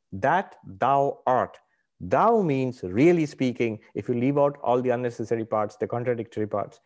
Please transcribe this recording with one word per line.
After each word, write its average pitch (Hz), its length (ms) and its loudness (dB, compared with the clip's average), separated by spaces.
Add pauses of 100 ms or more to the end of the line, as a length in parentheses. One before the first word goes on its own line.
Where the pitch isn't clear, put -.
(120)
That 143 440 -2 (100)
thou 135 640 0
art. 117 320 0 (400)
Thou 185 440 2
means, 131 400 -2
really 151 420 4
speaking, 120 540 -2 (160)
if 101 120 -6
you 127 60 0
leave 131 240 0
out 143 240 0
all 123 220 2
the 123 80 0
unnecessary 120 520 -4
parts, 107 340 -4
the 104 100 -4
contradictory 117 580 -4
parts, 101 400 -6